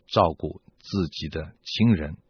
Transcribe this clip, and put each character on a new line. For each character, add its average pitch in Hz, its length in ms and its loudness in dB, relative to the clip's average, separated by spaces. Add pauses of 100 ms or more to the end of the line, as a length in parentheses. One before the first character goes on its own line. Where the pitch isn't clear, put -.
照 87 300 2
顾 - 240 -8 (160)
自 95 300 -4
己 - 200 -10
的 78 240 -8 (100)
亲 110 320 4
人 76 220 -2 (140)